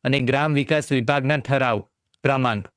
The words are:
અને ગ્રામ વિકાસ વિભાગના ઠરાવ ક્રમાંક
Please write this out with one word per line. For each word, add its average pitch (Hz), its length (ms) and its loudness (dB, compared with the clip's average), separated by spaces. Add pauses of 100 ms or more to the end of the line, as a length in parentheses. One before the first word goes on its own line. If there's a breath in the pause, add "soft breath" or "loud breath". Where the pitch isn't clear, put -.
અને 139 160 0
ગ્રામ 139 340 0
વિકાસ 143 380 0
વિભાગના 139 460 0
ઠરાવ 127 460 0 (400)
ક્રમાંક 123 420 0 (120)